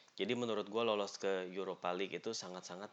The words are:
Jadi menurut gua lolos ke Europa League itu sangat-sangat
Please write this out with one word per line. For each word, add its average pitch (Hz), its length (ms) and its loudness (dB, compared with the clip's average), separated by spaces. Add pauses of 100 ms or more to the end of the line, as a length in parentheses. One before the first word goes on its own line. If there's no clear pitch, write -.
(180)
Jadi 104 160 2
menurut 110 320 2
gua 107 160 0
lolos 104 320 2
ke 95 320 2
Europa 90 480 -2
League 90 240 0
itu 113 160 -2
sangat-sangat 92 580 -8